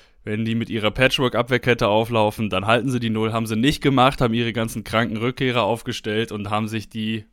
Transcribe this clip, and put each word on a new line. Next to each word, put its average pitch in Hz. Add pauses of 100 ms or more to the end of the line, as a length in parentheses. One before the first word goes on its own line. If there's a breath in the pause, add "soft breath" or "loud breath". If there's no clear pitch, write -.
(240 soft breath)
wenn 107
die 113
mit 113
ihrer 107
Patchwork-Abwehrkette 123
auflaufen, 110
dann 95
halten 120
sie 123
die 117
Null. 110
Haben 113
sie 110
nicht 135
gemacht, 135
haben 113
ihre 117
ganzen 113
kranken 110
Rückkehrer 123
aufgestellt 110
und 104
haben 107
sich 110
die 110